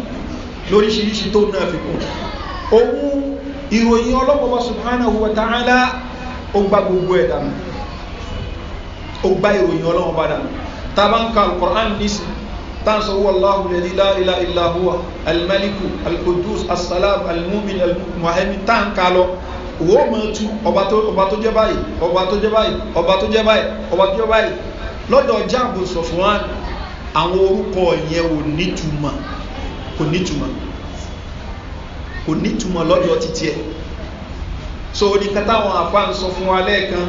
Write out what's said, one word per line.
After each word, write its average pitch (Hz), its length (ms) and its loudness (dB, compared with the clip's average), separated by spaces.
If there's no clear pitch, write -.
lóríṣiríṣi 214 640 4
tó 214 100 6
náà 190 260 2
fi 170 120 -2
kún. 160 200 -4
Òun, 277 680 2
ìròyìn 233 460 4
Ọlọ́hun 262 300 4
Ọba 247 160 2
Subhanahu 233 600 0
wa 214 60 2
Ta'ala, 233 500 2
ó 202 120 2
gba 202 200 4
gbogbo 180 360 2
ẹ̀ 165 120 4
dànù. 143 220 -2
Ó 190 60 2
gbá 190 240 4
ìròyìn 165 320 2
Ọlọ́run 170 320 2
padà. 151 220 0
Tá 202 120 4
a 208 40 4
bá 226 100 4
ń 226 140 0
ka 214 100 4
Al-Qur'an 185 560 2
nísìn, 202 300 -2
tá 214 100 4
a 214 80 2
sọ, 202 120 -2
"Huwa 196 200 4
Allahu 190 360 4
alladhi 180 260 0
la 196 240 4
ilaha 180 240 2
illa 175 220 0
huwa, 175 300 2
al-maliku, 185 640 0
al-qudus, 180 640 0
as-salam, 180 580 0
al-mu'min, 185 540 -2
al-muhaymin," 175 840 0
tá 233 100 2
a 208 100 2
ń 202 100 -4
ka 180 160 2
lọ, 180 140 6
wo 170 200 4
ó 285 140 4
máa 220 220 -2
tú, 214 120 -4
ọba 196 200 2
tó, 208 120 0
ọba 190 180 2
tó 208 100 -2
jẹ́ 214 160 0
báyìí, 214 240 2
ọba 170 300 2
tó 208 100 0
jẹ́ 208 140 2
báyìí, 214 240 2
ọba 175 220 2
tó 202 100 0
jẹ́ 220 180 2
báyìí, 214 200 4
ọba 185 160 4
tó 190 100 0
jẹ́ 220 120 2
báyìí. 220 240 4
Lọ́dọ̀ 233 300 4
Jabir 208 380 0
Safwan, 175 540 0
àwọn 175 280 2
orúkọ 190 440 2
yẹn 165 200 0
ò 160 200 0
nítumọ̀. 147 680 -2
Kò 160 100 -2
nítumọ̀. 151 460 -2
Kò 160 120 -2
nítumọ̀ 175 500 -2
lọ́dọ̀ 175 340 4
títí - 280 -4
ẹ̀. 143 100 -2
So, - 140 0
ó 202 120 2
ní 196 80 0
nǹkan 202 200 0
táwọn 214 260 2
àfáà 180 380 2
ń 180 40 -2
sọ 185 160 -4
fún 185 180 -4
wa 185 120 4
lẹ́ẹ̀kan, 185 480 0